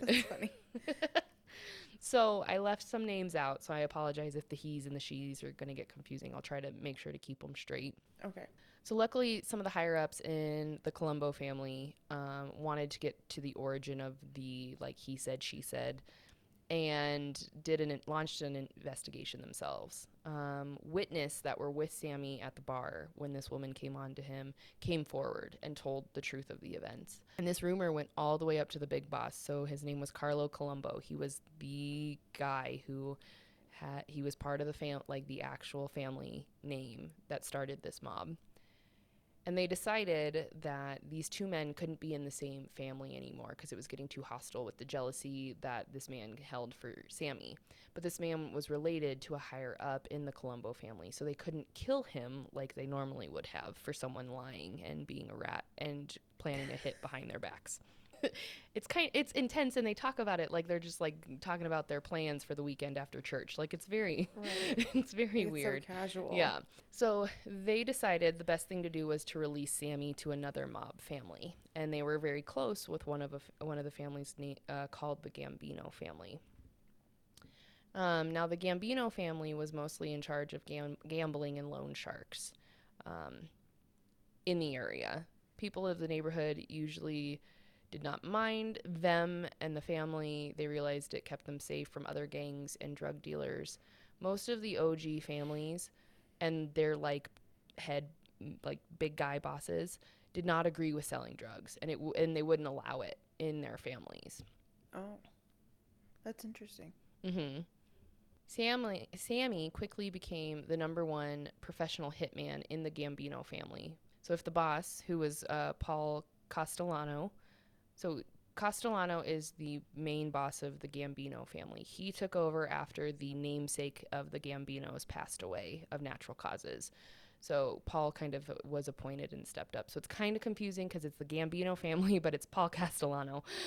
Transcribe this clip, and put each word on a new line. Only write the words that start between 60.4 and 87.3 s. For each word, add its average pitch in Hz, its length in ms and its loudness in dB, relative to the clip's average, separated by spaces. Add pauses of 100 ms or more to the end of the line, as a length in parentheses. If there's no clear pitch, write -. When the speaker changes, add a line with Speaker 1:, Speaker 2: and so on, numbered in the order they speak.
Speaker 2:
it 156 120 2
like 170 160 4
they're 175 100 4
just, 165 220 -6
like, 156 400 0
talking 175 260 0
about 160 220 2
their 143 140 2
plans 156 420 0
for 147 100 -2
the 147 80 0
weekend 143 360 0
after 139 240 -4
church. - 360 -2
Like, 156 160 0
it's 160 120 -6
very, 190 500 2
Speaker 1:
Right. 330 520 2
Speaker 2:
<laughs> - 60 0
it's - 180 4
very 214 340 4
Speaker 1:
It's - 0 -
so 160 60 2
Speaker 2:
weird. 139 340 2
Speaker 1:
casual. 185 500 0
Speaker 2:
Yeah. 123 240 6 (320)
So 208 360 6 (180)
they 208 360 4
decided 170 560 6
the 170 60 -6
best 165 240 4
thing 180 160 0
to 170 60 0
do 160 180 0
was 151 160 4
to - 160 -4
release 147 320 0
Sammy 147 420 0
to - 180 -4
another 143 360 -2
mob 110 320 -6
family, 131 560 -8 (180)
and 156 200 0
they 147 80 2
were 151 160 4
very 147 240 2
close 233 460 0
with 160 200 -2
one 147 140 0
of 143 100 -6
a 143 40 -4
f-, - 140 -12 (100)
one 151 180 -2
of 143 60 -2
the 147 60 -4
families 143 480 -6
na-, 143 160 -4 (140)
uh, 143 200 -2
called 147 340 -2
the 147 80 -8
Gambino 139 640 -8
family. 87 460 -8 (1600)
Um, 170 380 4
now, 165 140 4
the 170 100 6
Gambino 208 540 4
family 160 440 0
was 151 180 -2
mostly 151 400 -2
in 147 80 0
charge 147 340 0
of 143 100 -6
gam-, 147 320 -4 (120)
gambling 147 500 0
and 143 120 -4
loan 139 240 -4
sharks, - 580 -6 (520)
um, 73 440 -8 (960)
in 180 120 6
the 151 180 2
area. 64 500 -2 (300)
People 190 320 -2
of 175 100 2
the 165 100 0
neighborhood 156 600 2
usually 151 720 -2 (500)